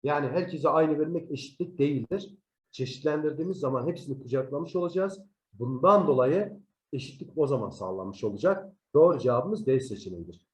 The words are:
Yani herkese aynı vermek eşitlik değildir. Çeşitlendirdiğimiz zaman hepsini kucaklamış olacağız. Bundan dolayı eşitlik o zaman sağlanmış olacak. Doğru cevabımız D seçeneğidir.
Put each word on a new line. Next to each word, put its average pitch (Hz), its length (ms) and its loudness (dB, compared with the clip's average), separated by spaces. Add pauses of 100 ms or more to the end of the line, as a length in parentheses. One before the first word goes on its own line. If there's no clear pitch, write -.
Yani 143 260 0
herkese 160 400 -2
aynı 156 300 4
vermek 165 320 -2
eşitlik - 480 -8
değildir. 143 560 -2 (360)
Çeşitlendirdiğimiz 151 840 -4
zaman 131 300 -2
hepsini 139 360 -6
kucaklamış 135 540 -4
olacağız. 185 440 -4 (320)
Bundan 156 540 4
dolayı 147 540 2 (320)
eşitlik - 440 -10
o 151 100 2
zaman 117 240 0
sağlanmış 95 540 -8
olacak. 160 480 -2 (220)
Doğru 156 240 8
cevabımız 127 480 0
D 131 140 4
seçeneğidir. 90 720 -12